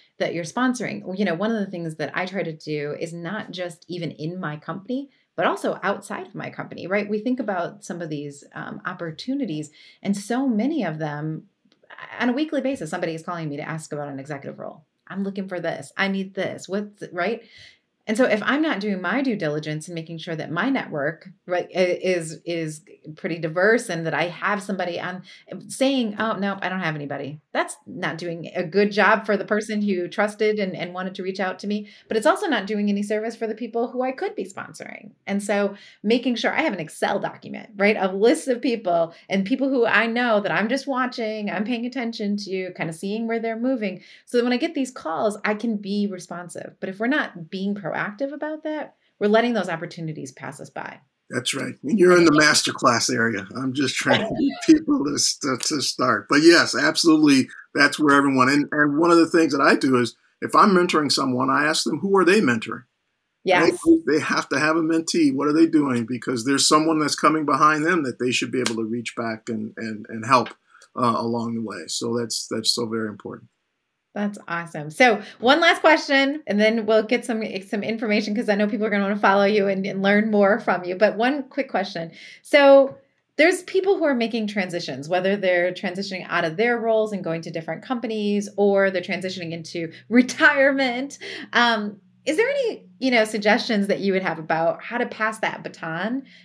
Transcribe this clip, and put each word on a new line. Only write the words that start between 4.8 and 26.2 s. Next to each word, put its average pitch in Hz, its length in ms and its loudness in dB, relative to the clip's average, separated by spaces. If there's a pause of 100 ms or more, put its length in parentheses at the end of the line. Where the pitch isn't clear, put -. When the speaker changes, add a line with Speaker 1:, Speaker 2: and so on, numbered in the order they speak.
Speaker 1:
but 180 120 0
also 294 340 -2
outside - 460 -4
of - 80 -20
my 135 160 -10
company, - 340 -12
right? 202 240 -2
We 214 100 -2
think 247 200 -4
about 185 440 -6
some 175 200 -10
of 165 60 -8
these, 147 340 -10 (100)
um, 202 320 -12
opportunities, 175 840 -6 (320)
and 196 120 0
so 240 320 -2
many 254 360 0
of 156 160 -4
them, 156 480 -6 (720)
on 247 100 0
a 247 40 0
weekly 302 280 -2
basis, 254 300 -4
somebody 170 240 -4
is 160 80 -12
calling 165 260 -6
me 143 80 -6
to 151 100 -10
ask 156 240 -10
about 147 180 -6
an 139 100 -10
executive 139 400 -12
role. - 260 -14 (220)
"I'm 190 160 -6
looking 196 240 -6
for 180 120 -8
this. 165 380 -6
I 196 100 2
need 190 280 -4
this." - 340 -6
What's, 208 420 -6
right? 180 320 -4 (640)
And 214 100 -2
so 254 80 4
if 208 180 2
I'm 285 200 0
not 269 160 -2
doing 196 200 -2
my 185 220 -2
due 247 140 0
diligence 156 520 -4
and 175 60 -12
making 165 240 -10
sure 165 180 -8
that 156 160 -8
my 185 200 0
network, 160 580 -4 (160)
right, 175 280 -2
i-, 180 280 2
is, 165 440 -2
is 160 380 -6 (320)
pretty 170 220 -6
diverse 180 520 2
and 165 180 -4
that 156 60 -2
I 143 100 0
have 180 380 -4
somebody 180 380 -4
on, 185 220 -8 (460)
saying, 262 500 0
"Oh, 220 180 -2